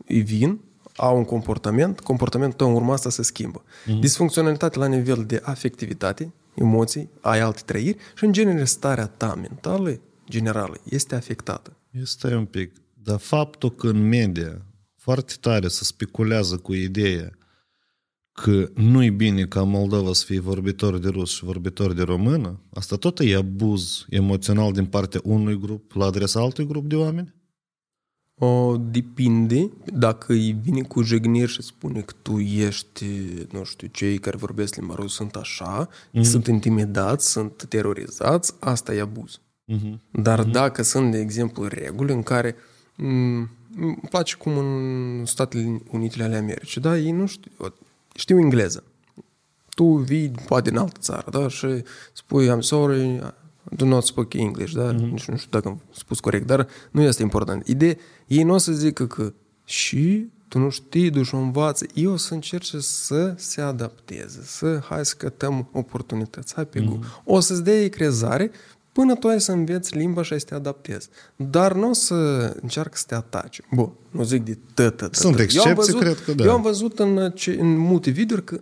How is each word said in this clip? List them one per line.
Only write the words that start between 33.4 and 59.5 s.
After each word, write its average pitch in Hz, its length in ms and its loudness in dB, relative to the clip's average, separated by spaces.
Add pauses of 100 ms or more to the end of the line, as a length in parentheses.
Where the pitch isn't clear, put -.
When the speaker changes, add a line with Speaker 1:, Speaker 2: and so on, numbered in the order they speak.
Speaker 1:
nu 95 120 -10
știu, - 240 -14
cei 101 300 -2
care 98 200 -6
vorbesc 101 380 -6
limba 90 200 -10
rusă 98 200 -8
sunt 104 200 -8
așa, 107 540 -8 (220)
Speaker 2:
Mhm. 117 120 4
Speaker 1:
sunt 117 240 4
intimidați, 107 840 0
sunt - 380 -6
terorizați, 110 880 -2
asta 120 340 -4
e 104 80 -2
abuz. 107 380 -10 (260)
Speaker 2:
Mhm. 107 360 -6 (100)
Speaker 1:
Dar 113 280 2
Speaker 2:
Mhm. 113 120 2
Speaker 1:
dacă 127 320 2
sunt, 127 280 2
de 110 80 0
exemplu, 107 480 -4
reguli 113 460 -4
în 117 100 0
care, 120 320 0 (400)
m, - 100 -8 (720)
îmi 165 240 -4 (100)
place 175 260 -2
cum 151 220 -4
în 131 680 -4
Statele 117 560 -2 (100)
Unite 113 320 -4
ale 110 120 -2
Americii, 107 460 -6
da, 165 160 2
ei 156 140 0
nu 185 140 0
știu, - 260 -10 (640)
știu 180 240 4
engleză. 117 440 4 (920)
Tu 170 100 4
vii, 147 460 4 (140)
poate, 127 240 2
din 117 100 2
altă 175 200 -2
țară, - 320 -6
da, 139 160 0
și 135 200 -6 (460)
spui, 135 360 2
„I'm 120 100 4
sorry, 143 420 2 (720)
I - 40 -8
do 135 100 2
not 127 200 6
speak - 280 -2
English”, 98 400 -2
da? 120 180 0
Speaker 2:
Mhm. 117 140 0
Speaker 1:
Nici 120 200 -4
nu - 120 -4
știu - 120 -14
dacă 107 180 0
am 98 140 -8 (100)
spus - 280 -8
corect, 104 260 -2
dar 131 220 2 (240)
nu 147 100 4
este 131 200 4
important. 101 460 -2
Ideea, 156 280 4 (320)
ei 151 160 4
nu 170 100 4
o 190 40 6
să 170 140 2
zică 147 360 0
că, 107 260 -6 (320)